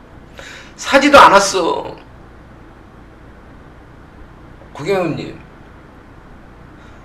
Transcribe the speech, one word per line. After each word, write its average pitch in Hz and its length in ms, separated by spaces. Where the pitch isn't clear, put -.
사지도 185 440
않았어. 190 760
구경훈님. 165 680